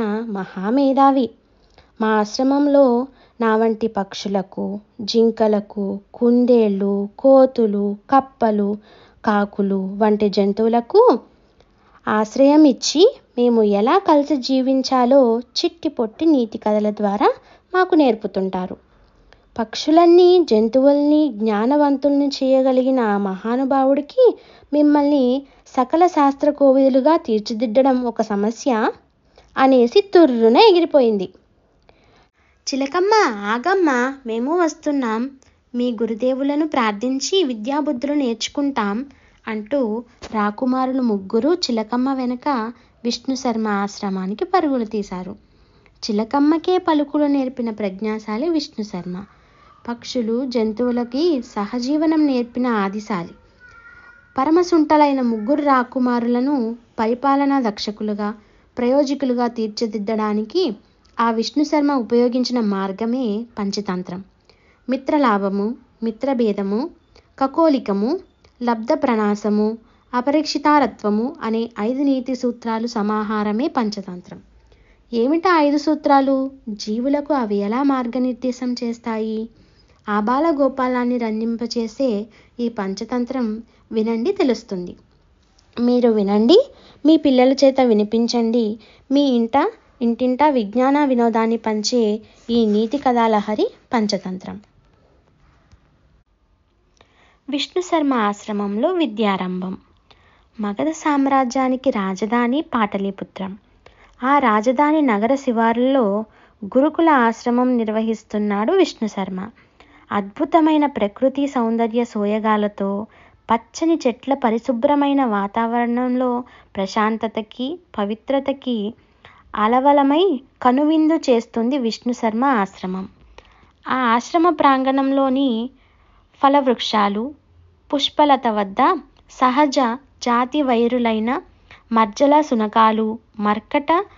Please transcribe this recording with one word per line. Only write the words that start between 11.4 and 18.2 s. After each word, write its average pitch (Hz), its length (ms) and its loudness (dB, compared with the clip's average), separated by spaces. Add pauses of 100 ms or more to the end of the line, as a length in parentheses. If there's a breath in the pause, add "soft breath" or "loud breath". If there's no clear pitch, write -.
ఆశ్రయం 254 580 4
ఇచ్చి, 311 520 2 (200)
మేము 240 260 4
ఎలా 208 340 2
కలిసి 302 380 2
జీవించాలో 254 1040 2
చిట్టి 330 500 -6
పొట్టి 240 360 -4
నీతి 247 320 2
కథల 214 340 0
ద్వారా 208 420 0 (420 soft breath)
మాకు 370 200 2
నేర్పుతుంటారు. 196 840 0 (840 soft breath)